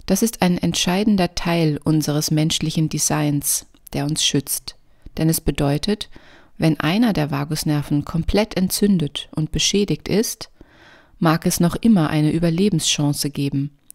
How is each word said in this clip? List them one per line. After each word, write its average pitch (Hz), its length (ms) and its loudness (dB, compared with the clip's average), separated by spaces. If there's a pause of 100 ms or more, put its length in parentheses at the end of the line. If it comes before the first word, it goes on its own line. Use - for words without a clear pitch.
Das 190 160 0
ist 226 180 -2
ein 180 160 2
entscheidender 185 800 0
Teil 165 500 0
unseres 156 460 0
menschlichen 156 580 0
Designs, 151 800 -2 (260)
der 139 140 -4
uns 151 180 -2
schützt. - 520 -2 (420)
Denn 160 100 2
es 160 140 0
bedeutet, 147 640 -2 (480)
wenn 160 240 2
einer 208 320 2
der 151 180 0
Vagusnerven 147 760 -2
komplett 196 500 0
entzündet 185 760 0
und 156 200 -4
beschädigt 190 560 0
ist, - 420 -2 (680)
mag 165 260 2
es 180 160 -2
noch 175 160 2
immer 190 320 4
eine 151 240 2
Überlebenschance 165 960 0
geben, 139 480 -4 (180)